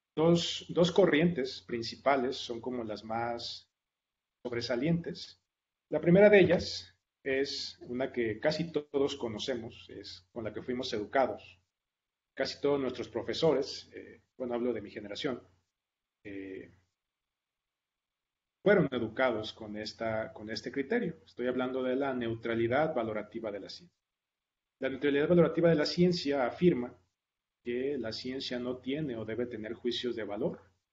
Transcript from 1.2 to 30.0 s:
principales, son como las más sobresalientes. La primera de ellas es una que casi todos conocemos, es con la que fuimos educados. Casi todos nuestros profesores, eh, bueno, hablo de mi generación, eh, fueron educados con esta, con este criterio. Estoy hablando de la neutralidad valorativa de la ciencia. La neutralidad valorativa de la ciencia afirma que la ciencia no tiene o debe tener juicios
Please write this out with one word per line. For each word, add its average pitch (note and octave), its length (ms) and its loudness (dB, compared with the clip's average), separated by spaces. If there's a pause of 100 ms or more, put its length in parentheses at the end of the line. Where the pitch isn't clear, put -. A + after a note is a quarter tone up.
principales, B2+ 760 0
son A2+ 240 -8
como B2 240 -6
las G#2+ 200 -8
más A#2 640 -6 (720)
sobresalientes. B2+ 960 -2 (500)
La D3+ 100 -2
primera F#3+ 300 10
de G#3 100 10
ellas - 540 2 (280)
es C3+ 600 -2
una B2+ 300 -4
que A2 280 -2
casi D#3+ 320 0
todos C#3 440 0
conocemos, A#2 720 -6
es - 420 -16
con A2+ 120 -8
la G#2+ 100 -8
que A2 80 -10
fuimos B2+ 320 -6
educados. A2+ 680 -2 (720)
Casi - 260 -6
todos C#3+ 200 2
nuestros B2+ 280 -6
profesores, C3 840 0
eh, G2+ 300 -18 (160)
bueno, B2 160 -4
hablo A#2+ 180 0
de A2 80 -4
mi G2+ 100 -12
generación, A2 520 -8 (800)
eh, F#2+ 480 -12 (1900)
fueron F#3+ 300 6
educados A2+ 600 0
con G#2 240 -12
esta, A2 560 -4
con A2 180 -12
este A2 200 -8
criterio. E3 540 -2
Estoy - 220 -8
hablando B2+ 360 -2
de B2+ 140 0
la C#3 160 -2
neutralidad A#2 800 0
valorativa A2 560 -6
de G2+ 100 -8
la F2+ 100 -14
ciencia. - 280 -20 (800)
La C3 100 -2
neutralidad C#3+ 380 0
valorativa E3+ 400 4
de E3 60 6
la D3 120 2
ciencia C#3+ 600 2
afirma B2 500 2 (680)
que C3 340 -2
la A2 140 -6
ciencia B2+ 460 -6
no B2+ 180 -4
tiene C3 400 -4
o A2 80 -6
debe A2+ 220 -4
tener A2 280 -8
juicios A#2 420 -4